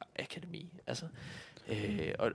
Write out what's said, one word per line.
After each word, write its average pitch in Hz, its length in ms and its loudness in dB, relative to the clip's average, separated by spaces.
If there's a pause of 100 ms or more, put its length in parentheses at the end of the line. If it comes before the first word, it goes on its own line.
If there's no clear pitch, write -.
(160)
akademi. - 540 -4 (180)
Altså, - 180 0 (600)
øh, 104 520 4
og, 113 160 8